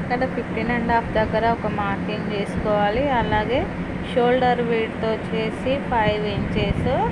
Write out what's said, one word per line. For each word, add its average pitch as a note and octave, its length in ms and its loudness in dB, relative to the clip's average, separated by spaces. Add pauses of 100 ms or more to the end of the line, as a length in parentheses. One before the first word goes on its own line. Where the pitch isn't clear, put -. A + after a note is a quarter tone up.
ఇక్కడ B3 220 0 (100)
ఫిఫ్టీన్ A#3 380 -4
అండ్ A#3+ 200 0
హాఫ్ A#3 240 0
దగ్గర A3 260 2 (120)
ఒక A3 100 -4 (100)
మార్కింగ్ G#3 560 -2
చేసుకోవాలి. G#3 720 0 (160)
అలాగే G#3+ 420 2 (500)
షోల్డర్ B3 500 4 (100)
విడ్త్ A3+ 400 -2
వచ్చేసి A3 640 -2 (180)
ఫైవ్ G#3+ 420 2
ఇంచెస్ G3+ 580 0 (220)